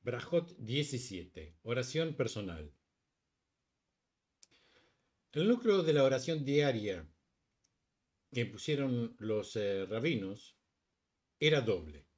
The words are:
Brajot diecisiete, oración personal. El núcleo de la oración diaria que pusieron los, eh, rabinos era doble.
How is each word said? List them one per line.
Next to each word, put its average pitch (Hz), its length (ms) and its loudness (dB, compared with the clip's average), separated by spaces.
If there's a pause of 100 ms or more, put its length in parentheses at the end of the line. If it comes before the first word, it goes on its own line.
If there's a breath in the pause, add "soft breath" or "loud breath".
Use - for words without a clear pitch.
Brajot 131 580 -2
diecisiete, 107 1040 -6
oración 131 540 -4
personal. 90 580 -6 (2500 soft breath)
El 160 160 2
núcleo 220 380 4
de 156 80 4
la 147 100 6
oración 135 420 2
diaria 110 640 2 (1200)
que 120 140 0
pusieron 123 760 -2
los, 107 340 -2
eh, 101 320 0
rabinos 110 720 -4 (800)
era 151 220 4
doble. 90 580 -4